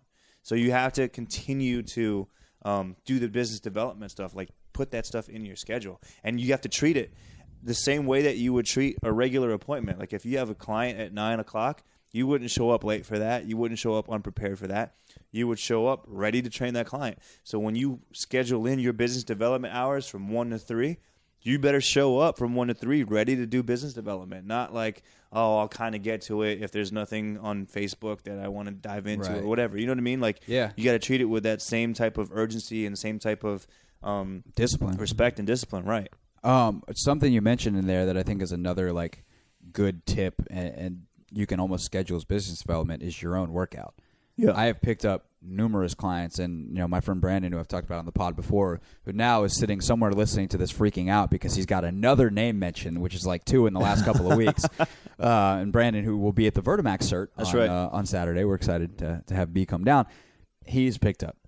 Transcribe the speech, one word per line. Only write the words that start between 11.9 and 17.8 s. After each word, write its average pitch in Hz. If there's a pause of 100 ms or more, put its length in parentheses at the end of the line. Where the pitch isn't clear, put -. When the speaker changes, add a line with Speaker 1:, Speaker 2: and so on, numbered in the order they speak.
Speaker 1:
you 120
wouldn't 131
show 120
up 113
late 107
for 107
that. 113
You 110
wouldn't 113
show 113
up 107
unprepared 101
for 98
that. 104 (360)
You 117
would 113
show 113
up 131
ready 107
to 123
train 123
that 117
client. 131 (240)
So -
when 110
you 127 (140)